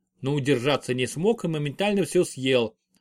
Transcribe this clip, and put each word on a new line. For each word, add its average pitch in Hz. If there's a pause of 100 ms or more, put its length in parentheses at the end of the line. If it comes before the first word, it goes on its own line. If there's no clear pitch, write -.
(200)
но 135
удержаться 135
не 127
смог 196
и 175
моментально 165
всё 175
съел, 127 (240)